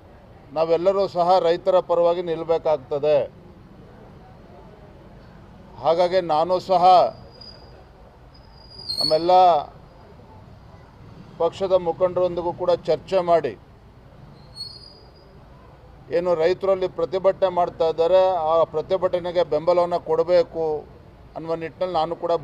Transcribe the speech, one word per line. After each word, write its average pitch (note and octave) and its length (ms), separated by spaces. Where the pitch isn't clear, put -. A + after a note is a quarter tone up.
ನಾವೆಲ್ಲರೂ E3+ 500
ಸಹ F3 400
ರೈತರ F3 320
ಪರವಾಗಿ E3+ 400
ನಿಲ್ಲಬೇಕಾಗ್ತದೆ. D#3 880
ಹಾಗಾಗಿ F3 380
ನಾನು E3+ 220
ಸಹ F3+ 160
ನಮ್ಮೆಲ್ಲ E3 340
ಪಕ್ಷದ F3+ 360
ಮುಖಂಡರೊಂದಿಗೂ F3 680
ಕೂಡ F3+ 180
ಚರ್ಚೆ F3+ 400
ಮಾಡಿ D#3+ 240
ಏನು F3+ 120
ರೈತರಲ್ಲಿ F#3 460
ಪ್ರತಿಭಟನೆ F#3 520
ಮಾಡ್ತಾ E3+ 320
ಇದ್ದಾರೆ, E3 300
ಆ D#3+ 40
ಪ್ರತಿಭಟನೆಗೆ F3 680
ಬೆಂಬಲವನ್ನ F3 440
ಕೊಡಬೇಕು E3 540
ಅನ್ನುವ E3 200
ನಿಟ್ಟಿನಲ್ಲಿ E3 440
ನಾನು E3 240
ಕೂಡ E3+ 80